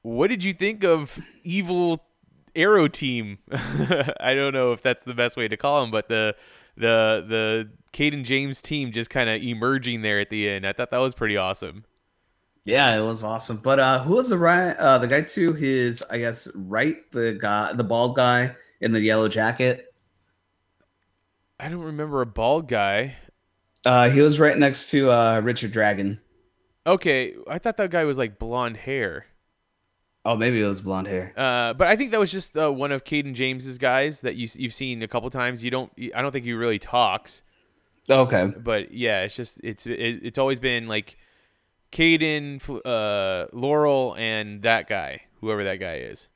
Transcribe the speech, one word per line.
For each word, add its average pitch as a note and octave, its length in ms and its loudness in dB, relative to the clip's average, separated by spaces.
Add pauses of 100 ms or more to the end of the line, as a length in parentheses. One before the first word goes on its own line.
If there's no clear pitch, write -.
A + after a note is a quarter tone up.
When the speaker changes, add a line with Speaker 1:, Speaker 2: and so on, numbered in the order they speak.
Speaker 1:
what A#2+ 260 0
did G#3 160 -2
you G3 80 -2
think G3+ 320 -2
of D#3+ 380 2 (240)
evil F3 580 -2 (500)
Arrow F3 360 4
team? A2+ 560 -6
<laughs> - 40 -20
I C#3 840 -2
don't C#3 180 0
know B2+ 200 2
if A2 80 -6
that's B2 240 0
the B2 80 -10
best A#2+ 240 -2
way A#2 100 -2
to G#2+ 80 -2
call C#3+ 280 2
'em, A#2 60 -4
but G#2+ 200 -2
the, A2 260 0 (400)
the, A2 500 2
the A2 440 -2 (240)
Cade D3 200 0
and C#3 120 -8
James C3+ 360 -2
team C#3 300 -6
just A2+ 180 -6
kinda A2+ 280 0
emerging A#2+ 640 -2
there G#2 180 0
at G2+ 120 -4
the G#2 180 -2
end. G2 180 -4
I G2+ 60 -4
thought B2 180 -6
that B2 60 -2
was C3 160 0
pretty G#2+ 240 -2
awesome. F#2+ 480 -6 (760)
Speaker 2:
Yeah, A#2+ 320 4
it G#2+ 60 0
was A2 220 -4
awesome. A2 340 -6
But, C3+ 220 2
uh, C3 240 2
who D#3+ 100 0
was B3+ 160 2
the F#3+ 80 2
ri-, F3 400 2
uh, C3+ 220 6
the A#2+ 80 0
guy C#3 140 4
to E3 320 0
his, C3 580 0
I A#2 80 -6
guess, A#2 340 -6
right, A2 440 -2 (120)
the A2+ 320 -2
guy, G#2 320 -2
the A#2 100 -2
bald A#2 320 0
guy B2 400 2 (240)
in A2+ 120 0
the A2 100 2
yellow A2 260 4
jacket? A#2 640 0 (1700)
Speaker 1:
I D3 100 -10
don't E3+ 120 -8
remember D3+ 400 -4
a A#2+ 60 0
bald C3 400 0
guy. A2 480 0 (680)
Speaker 2:
Uh, B2 260 8
he C#3 120 6
was D3 180 6
right D3+ 160 6
next C#3+ 360 2
to, C#3 200 4
uh, A2+ 320 6
Richard A#2 280 -2
Dragon. G#2 480 0 (680)
Speaker 1:
Okay, D#3 480 2 (160)
I D#3 80 -6
thought A3 200 -4
that G3 120 -2
guy E3+ 140 0
was, C#3 160 0
like, A2 180 -4
blonde A#2 400 -4
hair. G#2+ 480 -6 (1000)
Speaker 2:
Oh, A#2 120 0
maybe A2+ 260 0
it G#2 40 2
was G2 160 -4
blonde F#2+ 260 -6
hair. F#2 280 -6
Speaker 1:
Uh, B2 380 -2
but E3+ 140 2
I G#3 80 2
think A#3+ 160 -6
that A3 80 0
was G3 120 0
just, F#3 240 -10
uh, D3+ 160 0
one C#3 200 -4
of C3+ 120 -4
Cade D3 220 -4
and C3+ 100 -10
James's B2+ 440 -6
guys C3+ 420 0
that B2+ 140 -4
you, A#2+ 180 -8
you've A#2+ 220 -8
seen B2 260 -8
a A2 60 -8
couple B2 240 -6
times. B2 320 -6
You B2 80 -4
don't, B2+ 200 -6 (240)
I A#2+ 60 -2
don't C#3 100 -4
think B2+ 140 -8
he A#2+ 80 -6
really A2+ 240 -2
talks. G#2+ 640 0 (640)
Speaker 2:
Okay. B2 480 4
Speaker 1:
But A2+ 380 -4
yeah, G#2+ 300 0
it's G2+ 120 -6
just, - 280 -12
it's, A2 240 -12
it, A#2+ 120 -6
it's A#2 380 -6
always C3+ 220 0
been, A#2+ 280 -4
like, G#2+ 300 -6 (760)
Caden, D3+ 680 2
Fl-, C3 240 -10
uh, G2+ 680 -2
Laurel, C#3 640 0
and G#2+ 460 -4
that A2+ 240 2
guy, D#2 340 -6 (200)
whoever G#2+ 240 -2
that F#2+ 140 -2
guy E2+ 180 -8
is. A#1 380 -14